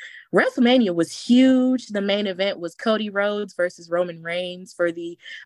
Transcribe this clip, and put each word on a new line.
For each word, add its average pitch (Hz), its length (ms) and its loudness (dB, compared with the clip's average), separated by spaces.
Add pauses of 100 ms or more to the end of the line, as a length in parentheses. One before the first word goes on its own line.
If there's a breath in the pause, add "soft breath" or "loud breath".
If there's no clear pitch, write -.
(340 loud breath)
WrestleMania 240 600 4
was 165 200 0
huge. 254 720 4
The 208 140 -4
main 202 260 -2
event 190 320 -4
was 170 160 -10
Cody 214 340 -2
Rhodes 202 440 -4
versus 175 360 -4
Roman 170 320 -4
Reigns 180 520 -8
for 170 180 0
the 170 260 -10 (280 loud breath)